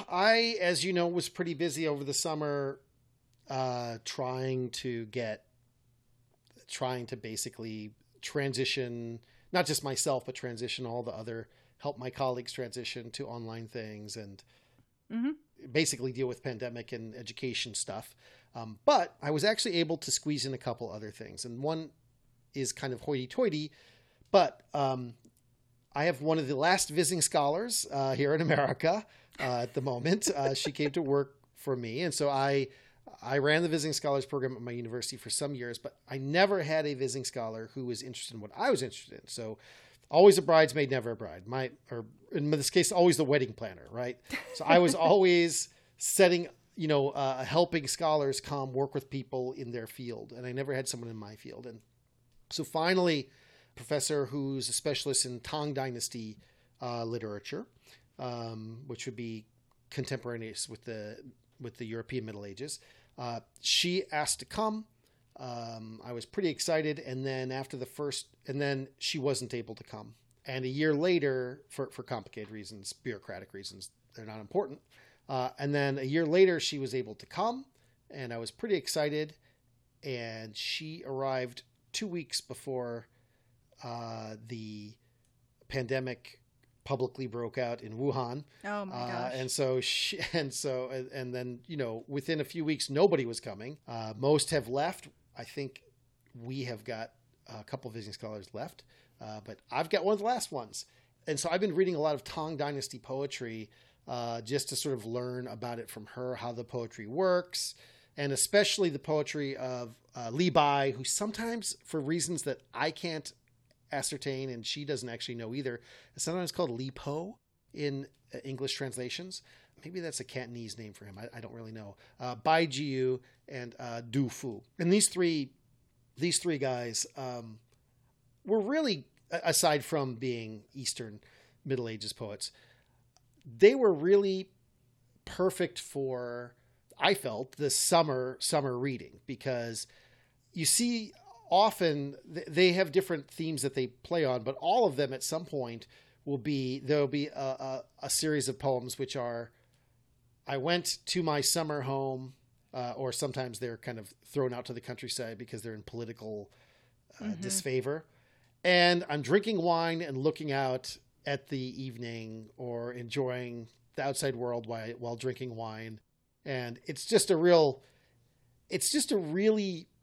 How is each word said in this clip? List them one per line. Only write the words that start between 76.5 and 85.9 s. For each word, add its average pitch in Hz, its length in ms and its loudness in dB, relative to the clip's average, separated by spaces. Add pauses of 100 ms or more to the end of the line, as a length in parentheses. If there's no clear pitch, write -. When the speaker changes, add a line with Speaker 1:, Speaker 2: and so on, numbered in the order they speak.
Speaker 1:
she - 180 -2
was 127 160 -4
able 123 220 -4
to - 100 -20
come, 240 400 -2 (440)
and 123 220 -8
I 117 60 -6
was 117 140 -6
pretty 208 240 0
excited. 151 580 0 (720)
And 113 520 -8
she - 480 -6
arrived 131 600 -2 (280)
two - 140 -4
weeks 175 340 -4
before, 123 680 -8 (760)
uh, 113 540 -8 (120)
the 107 460 -10 (760)
pandemic 131 720 -2 (440)